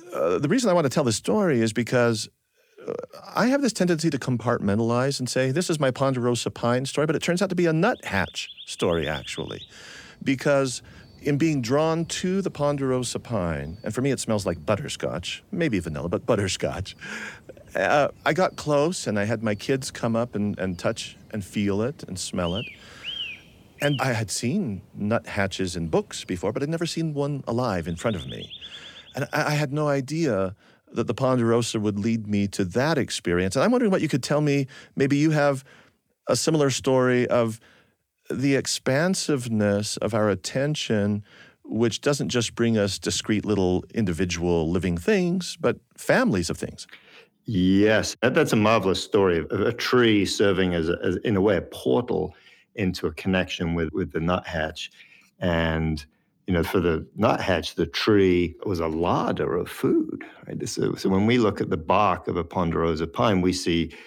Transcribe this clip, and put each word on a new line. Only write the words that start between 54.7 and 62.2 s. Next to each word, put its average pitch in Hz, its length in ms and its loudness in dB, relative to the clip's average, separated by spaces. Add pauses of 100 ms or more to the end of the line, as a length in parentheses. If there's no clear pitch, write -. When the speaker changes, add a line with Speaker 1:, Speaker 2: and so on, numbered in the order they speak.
Speaker 2:
And, 80 640 0 (440)
you 92 80 0
know, 82 80 4
for - 180 0
the 82 260 0 (100)
nuthatch, 98 580 0
the 85 100 0
tree 90 800 2
was 90 160 -4
a 82 80 -2
larder 85 640 -2
of - 140 -4
food, - 560 -2 (220)
right? - 200 -8
So, - 280 -2
so - 160 -2
when 98 160 2
we 120 100 4
look 104 240 2
at 107 80 -2
the - 80 -2
bark 90 500 0